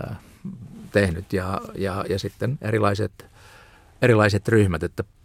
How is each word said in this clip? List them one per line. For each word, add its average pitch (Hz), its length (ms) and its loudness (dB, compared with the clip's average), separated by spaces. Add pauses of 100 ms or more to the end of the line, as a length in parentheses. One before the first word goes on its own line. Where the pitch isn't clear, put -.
äh, - 80 -12 (720)
tehnyt 92 420 0
ja, 92 280 -4 (140)
ja, 98 340 -4
ja 98 100 -2
sitten 117 420 -6
erilaiset, 104 640 -2 (760)
erilaiset 107 460 4
ryhmät, 98 360 4
että - 200 -6 (220)